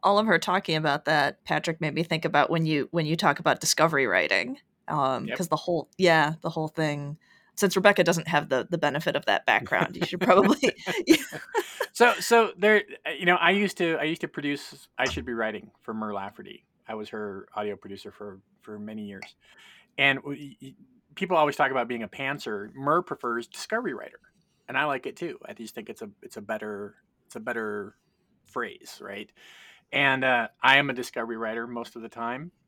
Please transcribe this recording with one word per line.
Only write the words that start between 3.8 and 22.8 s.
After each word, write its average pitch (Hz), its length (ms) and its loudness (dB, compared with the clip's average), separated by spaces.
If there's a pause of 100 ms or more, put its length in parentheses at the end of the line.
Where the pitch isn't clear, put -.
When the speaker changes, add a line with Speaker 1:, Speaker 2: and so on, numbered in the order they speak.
Speaker 1:
writing, 95 520 2 (300)
um, 131 380 0
Speaker 2:
Yep. 117 100 -6
Speaker 1:
'cause 170 120 -4
the 156 80 0
whole, 170 420 -4
yeah, 160 420 4
the - 100 -4
whole 156 180 -4
thing. 147 500 -4 (380)
Since 196 200 2
Rebecca 196 260 6
doesn't 165 240 2
have 156 220 0
the, 127 220 0
the 175 80 -2
benefit 147 360 0
of 143 120 -4
that - 180 2
background, 101 520 2
you 175 100 -2
should 180 160 -6
probably 196 520 4 (320)
<laughs> - 0 -
Speaker 2:
<laughs> - 880 0
So, 233 280 6
so 226 360 4
there, 208 260 4 (240)
uh, 151 40 -6
you 165 160 -2
know, 180 100 6
I 170 140 4
used 196 280 2
to, 165 200 2
I 147 60 -2
used 160 180 -2
to 165 60 -6
produce 143 680 -6
I 127 120 0
Should 120 180 -6
Be 123 80 -6
Writing 107 360 -4 (120)
for 117 100 -10
Mur 107 220 -6
Lafferty. - 500 -12 (240)
I 113 60 -8
was 107 160 -10
her 104 440 -10
audio 104 220 -6
producer 98 340 -16
for, 98 300 -16 (220)
for 107 160 -14
many 107 240 -10
years. 101 320 -14 (640)
And 139 220 4
w-, 143 200 -10
y-, 143 220 -16
y-, 135 120 -18 (420)
people 175 200 0
always 147 200 4
talk 135 140 2
about 123 180 -2
being 120 160 -4
a 104 40 -10
pantser. 117 680 -6
Mur 147 280 0